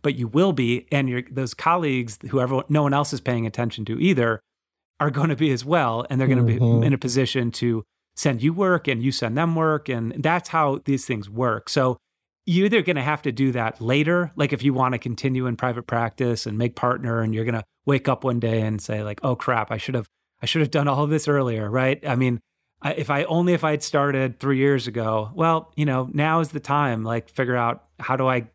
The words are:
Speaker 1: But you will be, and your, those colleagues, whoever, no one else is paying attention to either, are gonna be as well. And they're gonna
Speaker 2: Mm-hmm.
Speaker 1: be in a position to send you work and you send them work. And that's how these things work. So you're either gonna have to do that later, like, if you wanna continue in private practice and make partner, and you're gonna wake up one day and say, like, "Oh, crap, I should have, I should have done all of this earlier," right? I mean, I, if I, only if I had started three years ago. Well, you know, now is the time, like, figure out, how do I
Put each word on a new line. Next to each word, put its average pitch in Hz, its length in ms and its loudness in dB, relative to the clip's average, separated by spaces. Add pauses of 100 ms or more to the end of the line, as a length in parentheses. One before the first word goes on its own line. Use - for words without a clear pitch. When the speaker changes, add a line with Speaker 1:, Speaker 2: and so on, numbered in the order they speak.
Speaker 1:
But 143 120 0
you 120 140 -4
will 170 240 4
be, 123 400 0
and 139 160 2
your, 123 220 -2
those 131 240 -6
colleagues, 139 640 0 (100)
whoever, 131 400 0
no 151 140 4
one 139 120 2
else 147 180 0
is 139 80 -6
paying 117 260 -2
attention 113 400 -4
to 113 120 -6
either, 120 420 2 (600)
are 143 100 2
gonna 143 260 0
be 151 140 2
as 120 140 -2
well. 127 440 0
And 131 120 0
they're 131 80 2
gonna 127 140 4
Speaker 2:
Mm-hmm. 117 380 4
Speaker 1:
be 117 60 2
in 127 60 4
a 135 60 2
position 123 540 0
to 117 320 -2 (300)
send 120 280 0
you 156 100 4
work 180 360 2
and 120 140 0
you 131 100 0
send 120 240 -2
them 165 180 2
work. 156 340 0
And 117 340 -4
that's 165 280 0
how 147 340 0
these 135 200 0
things 107 240 -4
work. 113 400 -2
So 127 280 2 (500)
you're 185 200 4
either 208 160 4
gonna 147 200 0
have 147 200 -2
to 135 100 -2
do 131 200 2
that 113 280 -2
later, 151 560 2
like, 143 160 0
if 123 100 -4
you 139 100 2
wanna 127 260 0
continue 127 480 -2
in 117 100 -2
private 120 300 -4
practice 117 600 -2
and 107 100 -6
make 120 200 -2
partner, 120 440 -2
and 110 140 -2
you're 110 100 -2
gonna 113 200 -2 (200)
wake 139 240 0
up 127 160 -2
one 123 160 0
day 113 220 0
and 107 180 -2
say, 107 220 -6
like, 104 200 -8
"Oh, 127 120 0
crap, 117 380 -2
I 113 60 -2
should 131 180 -6
have, 110 120 -4 (320)
I 120 60 -6
should 160 140 0
have 147 100 2
done 143 180 2
all 139 140 0
of 147 80 0
this 151 160 0
earlier," 120 420 0
right? 131 380 0
I 135 80 0
mean, 123 260 0 (400)
I, 147 120 -4
if 147 180 -6
I, 143 140 0
only 175 300 2
if 165 100 0
I 151 80 0
had 147 100 -2
started 135 560 0
three 135 200 0
years 135 280 2
ago. 110 480 -2
Well, 160 420 0
you 151 100 0
know, 131 260 -2
now 156 280 2
is 147 100 -2
the 143 100 -8
time, 139 440 0
like, 113 240 -4
figure 123 280 -2
out, 117 280 -2 (140)
how - 180 -2
do 131 120 2
I 123 260 0